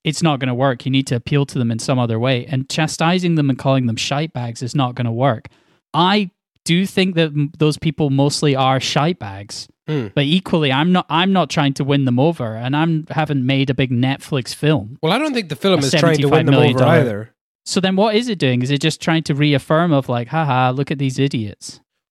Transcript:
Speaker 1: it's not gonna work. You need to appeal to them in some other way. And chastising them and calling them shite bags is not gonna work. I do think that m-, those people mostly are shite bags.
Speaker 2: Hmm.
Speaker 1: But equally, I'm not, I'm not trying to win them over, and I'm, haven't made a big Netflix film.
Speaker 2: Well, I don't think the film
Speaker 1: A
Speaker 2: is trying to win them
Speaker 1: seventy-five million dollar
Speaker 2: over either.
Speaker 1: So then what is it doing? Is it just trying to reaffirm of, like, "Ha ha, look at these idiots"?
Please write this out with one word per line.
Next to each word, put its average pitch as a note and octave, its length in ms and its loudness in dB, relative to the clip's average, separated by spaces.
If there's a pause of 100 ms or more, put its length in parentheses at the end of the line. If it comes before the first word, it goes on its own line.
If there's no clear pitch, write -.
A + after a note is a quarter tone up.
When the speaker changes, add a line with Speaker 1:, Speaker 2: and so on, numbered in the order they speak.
Speaker 1:
it's D#3+ 200 -2
not D3 160 2
gonna B2+ 160 -2
work. B2+ 300 0
You C3 60 -2
need C3+ 160 0
to B2+ 80 -2
appeal C#3 320 0
to - 120 -6
them A#2 120 0
in A2+ 80 -4
some B2+ 200 -2
other A2+ 200 -2
way. B2 260 -2
And C3 240 -4
chastising E3+ 680 0
them C#3+ 140 2
and B2+ 80 0
calling C3+ 300 0
them A2+ 80 0
shite D3+ 380 -4
bags A#2+ 280 -8
is B2 140 -8
not B2+ 200 0
gonna A#2+ 160 -2
work. A#2 360 0 (460)
I F#3 380 2 (340)
do F3 200 2
think F#3 300 -2
that E3 120 2
m-, D3 300 -2
those D3+ 200 2
people D#3 320 -2
mostly C#3 460 2
are C3 240 2
shite D#3 380 0
bags. G2+ 500 -14 (200)
Speaker 2:
Hmm. C#3 260 -4
Speaker 1:
But C#3+ 120 0
equally, D#3+ 440 0
I'm D3 220 2
not, F3+ 160 2
I'm F3+ 240 0
not F3 180 0
trying C#3+ 260 0
to C#3+ 100 -4
win C#3+ 180 2
them B2 160 2
over, B2+ 380 0
and B2+ 180 -4
I'm, D#3+ 340 0
haven't D3 360 -2
made C3+ 240 2
a C3+ 40 0
big C3 160 0
Netflix C3 640 -2
film. C#3+ 480 -2
Speaker 2:
Well, D#3+ 120 0
I A#3 40 0
don't D4+ 160 -2
think A3 140 -4
the D3 80 -8
film F#3+ 240 2
Speaker 1:
A C#3 60 0
Speaker 2:
is C3 60 0
trying D#3+ 260 4
to C#3+ 100 2
win D#3 180 4
them D3 100 4
Speaker 1:
seventy-five D3 200 4
million - 20 0
dollar C3 140 4
Speaker 2:
over E3 80 6
either. A2+ 360 -2 (300)
Speaker 1:
So - 140 -2
then F#3+ 160 0
what G#3+ 180 2
is A#3+ 140 0
it G#3 100 -2
doing? B2+ 240 2
Is B2+ 80 -2
it C#3+ 120 0
just D#3+ 200 -2
trying D#3+ 220 0
to D#3 100 -2
reaffirm D3+ 600 2
of, C3+ 160 0
like, A#2+ 180 -2
"Ha D#3+ 160 -2
ha, B2+ 280 2
look C3+ 200 -4
at D3 60 -4
these C3+ 220 -2
idiots"? C3+ 600 -4 (320)